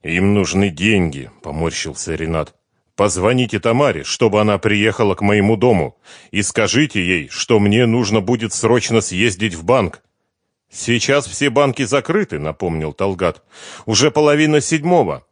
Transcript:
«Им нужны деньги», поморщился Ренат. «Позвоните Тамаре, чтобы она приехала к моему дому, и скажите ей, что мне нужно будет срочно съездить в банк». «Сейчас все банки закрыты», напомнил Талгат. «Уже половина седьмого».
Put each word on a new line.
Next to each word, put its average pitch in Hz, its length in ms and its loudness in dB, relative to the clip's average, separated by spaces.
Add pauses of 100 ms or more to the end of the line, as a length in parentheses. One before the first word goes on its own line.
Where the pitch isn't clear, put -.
«Им 90 320 0
нужны 95 340 0
деньги», 82 600 -2 (120)
поморщился 78 720 -6
Ренат. 80 400 -4 (400)
«Позвоните 104 640 0
Тамаре, 117 460 0
чтобы 107 340 0
она 104 200 2
приехала 104 560 0
к - 80 -6
моему 104 340 2
дому, 98 400 2 (340)
и 101 120 -2
скажите 113 600 0
ей, 85 280 -2
что - 280 0
мне 104 280 4
нужно 110 340 2
будет 110 320 -4
срочно 113 480 2
съездить 98 540 -2
в 80 100 -14
банк». 98 380 0 (680)
«Сейчас 135 540 0
все 143 240 -2
банки 135 340 0
закрыты», 139 540 -2
напомнил 78 560 -4
Талгат. 92 480 -2 (420)
«Уже 117 260 2
половина 151 520 2
седьмого». 147 680 0